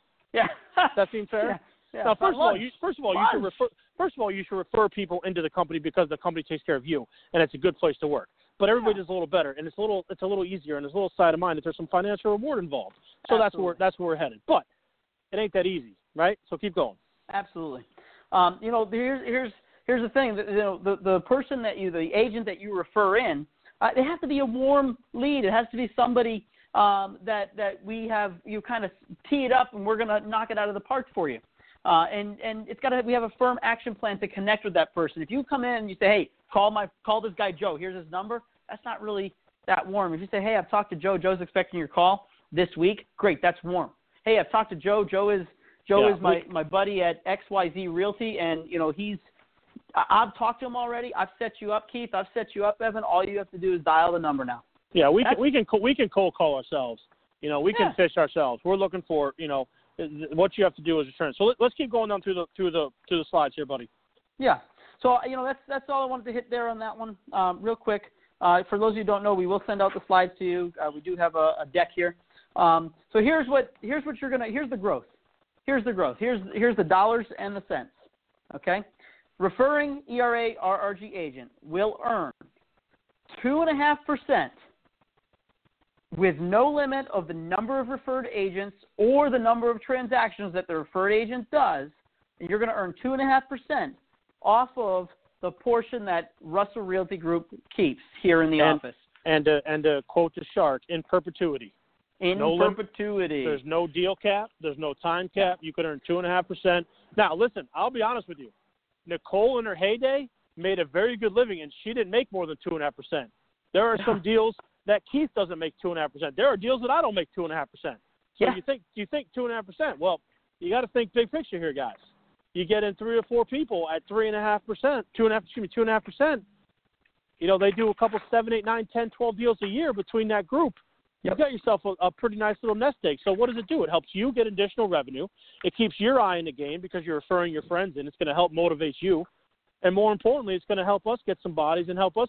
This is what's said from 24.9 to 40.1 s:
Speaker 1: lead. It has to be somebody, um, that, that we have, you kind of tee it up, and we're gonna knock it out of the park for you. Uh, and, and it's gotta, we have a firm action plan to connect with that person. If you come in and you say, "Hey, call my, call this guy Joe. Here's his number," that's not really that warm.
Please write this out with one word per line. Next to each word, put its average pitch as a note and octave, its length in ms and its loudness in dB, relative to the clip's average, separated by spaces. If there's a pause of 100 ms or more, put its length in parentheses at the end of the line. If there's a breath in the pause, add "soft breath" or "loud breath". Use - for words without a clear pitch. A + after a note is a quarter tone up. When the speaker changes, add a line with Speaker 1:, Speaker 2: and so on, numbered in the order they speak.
Speaker 1:
lead. C4+ 320 0
It F#3+ 80 4
has A3+ 200 4
to A#3 40 -8
be A#3 200 -4
somebody, A#3+ 500 0 (300 soft breath)
um, G3+ 500 2
that, G3+ 300 -4
that G3 280 -4
we A3+ 220 -8
have, G#3 280 -2 (100)
you G#3+ 160 -8
kind A#3 240 -6
of F#3 80 -6 (360)
tee C#4+ 160 0
it B3 60 0
up, B3 240 2
and G3+ 100 -8
we're A3 120 0
gonna G#3+ 240 0
knock A3 320 -4
it G#3 60 -4
out G#3 100 0
of G#3 60 -6
the G3+ 60 -6
park B3+ 320 -4
for E3+ 160 -2
you. A#2 120 -6 (440 soft breath)
Uh, E3+ 280 6
and, G#3 280 -8
and A3 280 -10
it's A3 100 -12
gotta, B3+ 260 0
we A#3+ 80 -2
have A#3+ 120 2
a G#3+ 160 -6
firm B3 240 2
action A3+ 280 -2
plan G3+ 280 -6
to G3+ 80 -4
connect G#3 360 -2
with G3+ 100 -4
that E3 200 2
person. E3 260 -2
If D#3 120 -8
you C#4 100 -2
come B3+ 220 -2
in B3 100 -2
and G#3+ 160 -6
you F#3 80 -10
say, G#3 80 4
"Hey, G3+ 240 4 (220)
call G#3 180 4
my, G#3 180 -4 (160)
call A3 160 0
this G#3+ 160 -8
guy G#3 140 -2
Joe. F3 260 -4
Here's F#3 240 -10
his D#3+ 120 -18
number," G#3+ 280 -8 (280)
that's G#3 160 -16
not A3+ 180 -10
really G3+ 320 -6 (320)
that F#3 180 2
warm. F#3 300 -2